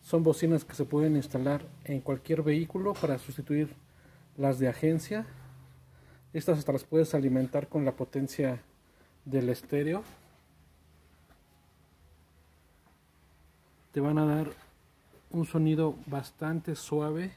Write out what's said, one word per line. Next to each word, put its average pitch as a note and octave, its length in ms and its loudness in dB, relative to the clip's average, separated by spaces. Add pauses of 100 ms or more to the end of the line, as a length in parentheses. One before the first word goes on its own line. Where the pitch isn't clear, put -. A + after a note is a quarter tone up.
Son E3 200 2
bocinas D#3+ 420 4
que - 120 -16
se D3 80 0
pueden D3+ 320 2
instalar C#3 500 -2 (160)
en C#3 180 -4
cualquier C#3+ 420 -2
vehículo E3+ 520 0
para C#3+ 240 0
sustituir D3 560 -4 (600)
las C#3 240 2
de C3 80 4
agencia. D#3+ 580 0 (1040)
Estas D#3 280 2
hasta D3 100 -4
las C3+ 140 0
puedes D#3+ 280 4
alimentar C3+ 560 2
con D3+ 160 0
la C3 120 0
potencia C3+ 640 -2 (640)
del C3 240 0
estéreo. D3 560 -2 (3750)
Te - 80 -4
van D3 200 2
a D3+ 80 4
dar D3+ 260 0 (760)
un E3 140 -2
sonido D#3 520 2 (100)
bastante D#3 680 -6
suave. D#3 600 -4